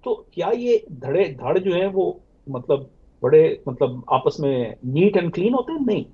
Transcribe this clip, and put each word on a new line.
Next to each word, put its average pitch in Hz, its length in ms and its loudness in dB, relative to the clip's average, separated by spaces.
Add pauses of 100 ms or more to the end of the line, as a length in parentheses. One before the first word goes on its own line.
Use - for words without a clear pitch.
तो 240 300 -4
क्या 175 180 -2
ये 240 400 2
धड़े 143 380 0
धड़ 139 280 -2
जो 185 160 0
है 185 140 0
वो 190 320 -2 (300)
मतलब 135 400 -2 (340)
बड़े 156 460 4
मतलब 123 420 -2
आपस 139 280 0
में 131 360 -2 (120)
neat 175 340 2
and 165 100 -4
clean 196 220 0
होते - 180 -2
हैं? 320 80 -4
नहीं। 214 340 -2